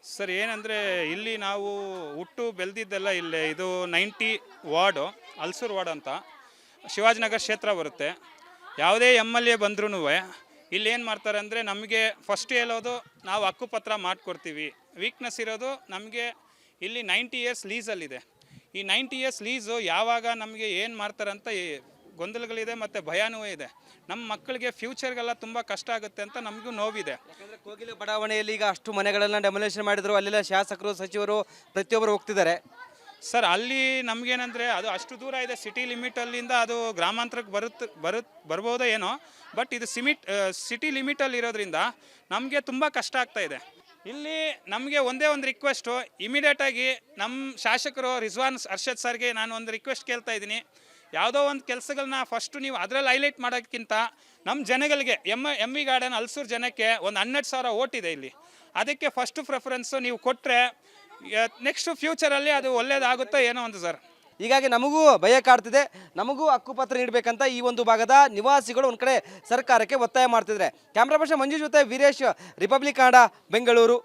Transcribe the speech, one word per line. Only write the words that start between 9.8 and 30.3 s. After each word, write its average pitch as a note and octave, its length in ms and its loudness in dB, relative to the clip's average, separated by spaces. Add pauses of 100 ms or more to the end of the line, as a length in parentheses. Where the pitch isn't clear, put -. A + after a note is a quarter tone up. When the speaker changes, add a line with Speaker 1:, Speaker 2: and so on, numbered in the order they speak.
Speaker 1:
ಇಲ್ಲಿ G#3+ 140 0
ಏನ್ A#3+ 160 -2
ಮಾಡ್ತಾರೆ G#3+ 340 -4
ಅಂದ್ರೆ, G#3+ 220 -6 (100)
ನಮಗೆ G#3+ 300 -2 (260)
ಫಸ್ಟ್ G3+ 260 -4
ಹೇಳೋದು, A#3+ 400 -2 (320)
"ನಾವು G3+ 200 -2
ಹಕ್ಕುಪತ್ರ G#3+ 500 -4
ಮಾಡ್ಕೊಡ್ತೀವಿ." F3 720 -6 (280)
ವೀಕ್ನೆಸ್ A#3 440 -8
ಇರೋದು A3 320 -6 (180)
ನಮಗೆ G#3+ 360 -8 (560)
ಇಲ್ಲಿ A3+ 200 -8
ನೈಂಟಿ A3+ 400 -2
ಇಯರ್ಸ್ A#3+ 240 -4
ಲೀಸಲ್ಲಿದೆ. F#3+ 540 -8 (560)
ಈ G3 80 -8
ನೈಂಟಿ B3 380 -2
ಇಯರ್ಸ್ C4 200 -4
ಲೀಸು A#3 380 -6
ಯಾವಾಗ A3+ 460 0 (100)
ನಮಗೆ A3 340 -8 (140)
ಏನ್ A3+ 140 -8
ಮಾಡ್ತಾರೆ G#3 340 -8
ಅಂತ G3+ 160 -12
ಈ F3+ 320 -6 (400)
ಗೊಂದಲಗಳಿದೆ, A3+ 540 -8
ಮತ್ತೆ A3 260 -8
ಭಯನೂ G#3 460 -4
ಇದೆ. D#3 220 -10 (420)
ನಮ್ಮ A3 240 -8
ಮಕ್ಕಳಿಗೆ B3 380 -8
ಫ್ಯೂಚರ್ಗೆಲ್ಲ A#3+ 600 -6
ತುಂಬಾ A3+ 280 -8
ಕಷ್ಟ G#3+ 280 -8
ಆಗುತ್ತೆ G#3+ 320 -6
ಅಂತ G3+ 160 -12
ನಮಗೂ A3 340 -12
ನೋವಿದೆ. G#3+ 400 -4
Speaker 2:
ಯಾಕಂದ್ರೆ G3+ 460 -16
ಕೋಗಿಲೆ G#3+ 360 -16
ಬಡಾವಣೆಯಲ್ಲಿ G#3+ 600 -2
ಈಗ G#3 100 -2
ಅಷ್ಟು G#3 300 -2
ಮನೆಗಳನ್ನ G3+ 460 2
ಡೆಮಾಲಿಷನ್ G3+ 440 0
ಮಾಡಿದ್ರು, G3+ 320 2
ಅಲ್ಲೆಲ್ಲ G3+ 260 2